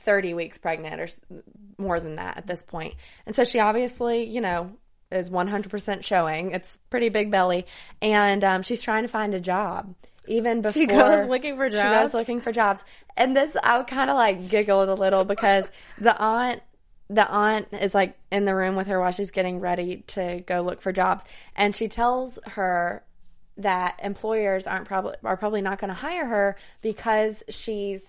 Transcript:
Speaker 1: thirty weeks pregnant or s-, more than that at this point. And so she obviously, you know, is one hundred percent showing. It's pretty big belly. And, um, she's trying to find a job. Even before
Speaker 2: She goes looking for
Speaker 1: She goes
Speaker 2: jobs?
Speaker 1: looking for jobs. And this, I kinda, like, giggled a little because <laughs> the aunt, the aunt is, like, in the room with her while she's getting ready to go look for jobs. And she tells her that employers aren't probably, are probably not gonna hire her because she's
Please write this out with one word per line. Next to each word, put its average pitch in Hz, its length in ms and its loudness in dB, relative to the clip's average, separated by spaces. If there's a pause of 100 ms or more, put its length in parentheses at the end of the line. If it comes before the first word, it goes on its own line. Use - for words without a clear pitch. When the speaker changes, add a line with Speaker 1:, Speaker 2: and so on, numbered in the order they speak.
Speaker 1:
thirty 190 300 2
weeks 165 240 -6
pregnant 160 420 -6
or 165 60 -6
s-, - 140 -14 (580)
more 185 240 -2
than 156 160 -10
that - 200 -10
at 175 100 -14
this 175 160 -8
point. 160 320 -10 (300)
And - 80 -10
so 254 120 2
she 247 140 0
obviously, 233 680 0
you 220 160 -6
know, 180 300 -4 (380)
is 180 200 -4
one 180 180 0
hundred 202 220 -4
percent 196 340 -6
showing. 170 480 0
It's - 260 -8 (120)
pretty 240 180 0
big 214 240 0
belly. 180 340 2 (360)
And, 208 420 4
um, 190 200 4
she's 233 180 -4
trying 220 220 0
to 240 40 -4
find 214 260 -2
a 185 60 -2
job. 185 560 -4 (320)
Even 226 340 0
before 208 120 0
Speaker 2:
She 302 140 4
goes 302 420 6
looking 262 260 -2
for 262 140 0
Speaker 1:
She 208 80 -2
goes 208 60 2
Speaker 2:
jobs? 220 300 4
Speaker 1:
looking 240 280 -2
for 233 100 -2
jobs. 208 320 2 (320)
And 262 220 2
this, 294 260 2
I 240 200 4
kinda, 269 300 0
like, 190 360 2
giggled 196 400 4
a 190 60 0
little 190 280 4
because 196 400 2 (200)
<laughs> - 140 -20
the 220 200 4
aunt, 233 440 0 (480)
the 208 200 4
aunt 208 440 2
is, 196 200 -2
like, 190 240 2 (120)
in 202 140 2
the 190 120 2
room 190 200 0
with 190 120 -2
her 190 120 0
while 180 140 2
she's 196 180 -6
getting 180 300 -2
ready 180 460 -4
to 180 380 -6
go 175 160 -2
look 180 200 -6
for 190 100 -2
jobs. 185 320 0 (320)
And 202 180 2
she 226 140 -4
tells 247 580 -2
her 185 580 -4 (540)
that 185 440 -2
employers 202 640 -2
aren't 185 200 -6
probably, 196 300 -4 (100)
are 190 100 0
probably 214 260 -2
not 196 160 -4
gonna 190 160 -6
hire 311 320 -6
her 202 300 0 (260)
because 214 680 0
she's 202 600 -8